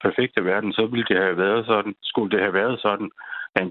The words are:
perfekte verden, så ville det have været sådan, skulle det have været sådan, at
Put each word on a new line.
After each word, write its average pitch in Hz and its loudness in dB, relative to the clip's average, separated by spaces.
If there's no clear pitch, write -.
perfekte 107 2
verden, 98 2
så 110 2
ville 117 0
det 92 -2
have 92 2
været 104 2
sådan, 107 0
skulle 104 -2
det 104 2
have 95 0
været 113 0
sådan, 101 -2
at 92 0